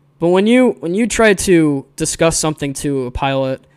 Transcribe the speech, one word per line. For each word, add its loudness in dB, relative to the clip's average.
But -2
when 2
you, 4
when -6
you 0
try 2
to 0
discuss -2
something -4
to -4
a -10
pilot -4